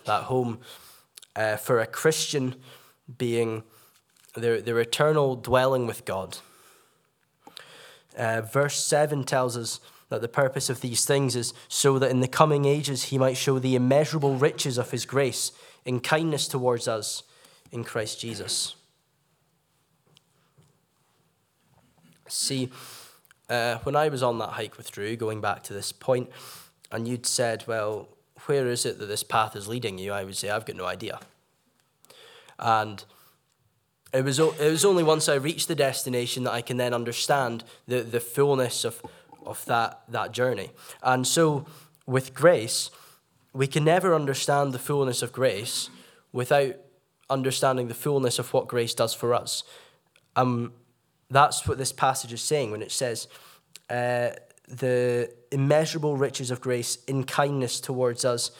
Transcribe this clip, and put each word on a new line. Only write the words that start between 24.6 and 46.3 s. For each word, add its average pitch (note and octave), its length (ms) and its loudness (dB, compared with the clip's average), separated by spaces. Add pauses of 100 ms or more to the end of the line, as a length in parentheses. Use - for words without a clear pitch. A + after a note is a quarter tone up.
with - 140 -16
Drew, G#2 240 -6
going A2 260 -4
back G#2 220 -2
to - 100 -14
this G2 180 -8
point, B2+ 380 -2 (640)
and A#2 160 -6
you'd B2 180 -6
said, A2+ 400 0
"Well, G#2+ 420 -4 (380)
where C#3 220 2
is A#2+ 180 -2
it A2 140 -4
that G#2 80 -8
this G#2 160 -4
path A2 320 0
is G2+ 120 -12
leading A2+ 300 -6
you?" F#2+ 140 -6
I G2+ 120 -4
would F#2+ 140 -10
say, G2+ 140 -4
"I've A2 140 -4
got G2+ 100 -10
no F#2 100 -8
idea." F#2+ 340 -8 (1400)
And G#2+ 440 0 (1080)
it C3 100 2
was C3+ 160 0
o-, D#3+ 200 4
it D3+ 100 4
was D#3+ 160 2
only F3+ 180 6
once D#3 240 4
I D3 80 4
reached D3+ 320 -2
the E3 80 0
destination B2+ 680 0
that A#2 100 -2
I A#2+ 80 -4
can B2 160 -4
then B2 160 0
understand A#2+ 680 0 (240)
the, B2 140 0
the A2+ 180 -2
fullness C3 680 0
of, A2 160 -6 (420)
of - 220 -10
that, A#2 420 0
that A2+ 240 -4
journey. A#2 380 -2 (320)
And B2+ 240 2
so D3+ 400 2 (400)
with C3 300 -2
grace, C3+ 560 4 (640)
we C3+ 120 0
can D3 180 0
never F3 300 6
understand C#3+ 600 2
the B2 60 -4
fullness C3+ 440 0
of A#2+ 80 -6
grace A#2 580 -2 (420)